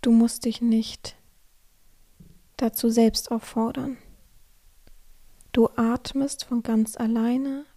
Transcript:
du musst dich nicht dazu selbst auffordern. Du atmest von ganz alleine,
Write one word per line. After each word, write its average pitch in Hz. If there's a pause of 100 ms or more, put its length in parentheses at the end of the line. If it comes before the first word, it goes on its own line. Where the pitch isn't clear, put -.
du 233
musst 233
dich 233
nicht 226 (1400)
dazu 233
selbst 226
auffordern. 240 (1500)
Du 226
atmest 247
von 240
ganz 220
alleine, 247 (120)